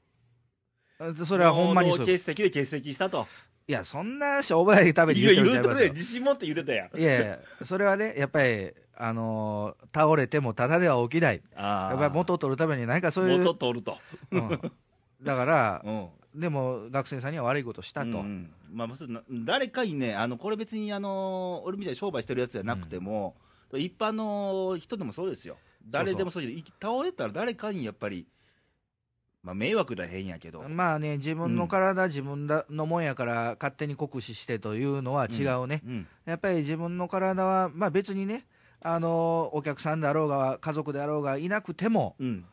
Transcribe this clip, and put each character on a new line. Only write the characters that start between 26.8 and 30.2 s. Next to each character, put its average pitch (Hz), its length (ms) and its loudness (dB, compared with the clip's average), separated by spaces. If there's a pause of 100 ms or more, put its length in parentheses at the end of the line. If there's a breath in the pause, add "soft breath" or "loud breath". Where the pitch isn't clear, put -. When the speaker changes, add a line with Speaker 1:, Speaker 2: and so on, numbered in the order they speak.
Speaker 2:
倒 233 220 -2
れ 359 80 -4
た 120 160 -4
ら 104 40 -10
誰 226 220 -4
か 214 160 -8
に 175 140 -6
や 104 80 -6
っ - 20 -20
ぱ 104 140 -6
り、 92 180 -8 (1160)
ま 90 100 -12
あ、 - 20 -8
迷 131 200 0
惑 127 220 0
だ、 90 100 -6
変 95 200 -8